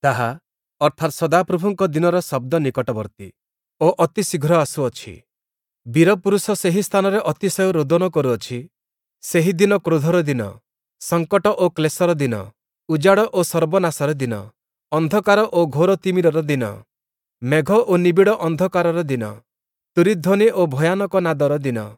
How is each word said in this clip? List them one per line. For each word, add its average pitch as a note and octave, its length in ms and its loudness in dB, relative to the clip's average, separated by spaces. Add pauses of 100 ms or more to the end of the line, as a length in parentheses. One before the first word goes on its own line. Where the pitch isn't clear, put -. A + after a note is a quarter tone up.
ତାହା A#2+ 260 0 (520)
ଅର୍ଥାତ୍ D3+ 320 -2
ସଦାପ୍ରଭୁଙ୍କ F3 720 -2
ଦିନର E3+ 340 0
ଶବ୍ଦ B2+ 340 -6
ନିକଟବର୍ତ୍ତୀ A#2 800 -4 (480)
ଓ D#3 60 2 (120)
ଅତି F#3 240 0
ଶୀଘ୍ର D#3 320 -2
ଆସୁଅଛି। C#3 580 -4 (760)
ବୀରପୁରୁଷ F3+ 640 2
ସେହି F#3+ 320 0
ସ୍ଥାନରେ G3 360 0
ଅତିଶୟ F#3+ 540 -2
ରୋଦନ E3 360 2
କରୁଅଛି। B2+ 500 -2 (640)
ସେହି F3 300 0
ଦିନ G3+ 260 4
କ୍ରୋଧର E3 440 0
ଦିନ, C#3 200 -2 (580)
ସଙ୍କଟ E3+ 480 -2
ଓ F#3 200 0
କ୍ଲେଶର E3 460 -2
ଦିନ, C#3 200 -2 (540)
ଉଜାଡ଼ F3 320 4
ଓ G#3+ 220 0
ସର୍ବନାଶର D#3+ 680 0
ଦିନ, C3 220 -4 (580)
ଅନ୍ଧକାର G3 480 2
ଓ G#3+ 260 0
ଘୋର D3+ 280 2
ତିମିରର F3 480 0
ଦିନ, C#3+ 220 -2 (760)
ମେଘ C#3 260 0 (180)
ଓ F#3+ 100 2
ନିବିଡ଼ F3+ 340 4
ଅନ୍ଧକାରର F3 720 -2
ଦିନ, C3 220 -4 (720)
ତୁରିଧ୍ୱନି G3 540 4
ଓ F#3 160 2
ଭୟାନକ E3+ 500 0
ନାଦର D3+ 420 0
ଦିନ। C3 200 -4 (200)